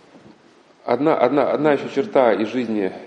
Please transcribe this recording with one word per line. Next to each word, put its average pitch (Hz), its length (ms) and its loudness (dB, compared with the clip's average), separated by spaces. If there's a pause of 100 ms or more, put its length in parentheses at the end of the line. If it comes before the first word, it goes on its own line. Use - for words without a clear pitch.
(840)
Одна, 131 320 0
одна, 123 340 2
одна 147 220 2
ещё 135 160 -4
черта 135 440 2
из 104 140 -2
жизни 107 460 -4 (140)